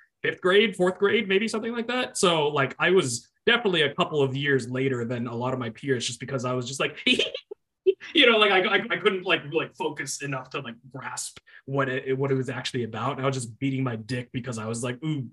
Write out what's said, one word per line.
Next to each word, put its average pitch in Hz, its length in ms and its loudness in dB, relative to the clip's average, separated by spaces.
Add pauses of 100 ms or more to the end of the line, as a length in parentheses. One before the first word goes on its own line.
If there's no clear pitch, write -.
(240)
fifth 160 180 -4
grade, 196 340 4
fourth 185 220 2
grade, 202 300 2
maybe 196 200 2
something 226 240 -4
like 233 160 -6
that. 247 300 -4
So, 165 300 4
like, 139 320 0
I 160 100 2
was 139 400 2 (160)
definitely 165 380 4
a 139 100 2
couple 156 300 2
of 131 120 0
years 135 320 2
later 127 380 -2
than 120 220 -4
a 117 80 -6
lot 127 180 -2
of 127 60 -4
my 117 100 -4
peers, 127 380 -2
just 123 120 -8
because 127 260 -6
I 127 80 0
was 123 140 -2
just 135 120 -8
like, 147 220 -2
<laughs> - 40 -10
you - 1200 2
know, 220 80 6
like, 208 140 6
I, 185 140 6
I, 202 100 2 (140)
I 170 80 -2
couldn't, 185 260 0
like, 190 200 0 (100)
like, 151 220 -2
focus 151 460 -6
enough 135 280 -8
to, 151 100 -8
like, 117 160 -12 (160)
grasp - 460 -12 (280)
what 135 220 0
it, 131 300 -2
what 139 140 0
it 135 40 4
was 131 140 -2
actually 127 340 -4
about. 113 340 -4
And 131 40 -6
I 131 60 0
was 131 80 0
just 117 240 -8
beating 135 240 -2
my 117 120 -2
dick 120 380 -8
because 123 240 -6
I 110 80 -6
was 117 180 -6
like, 123 200 -6
"Ooh, 143 300 -4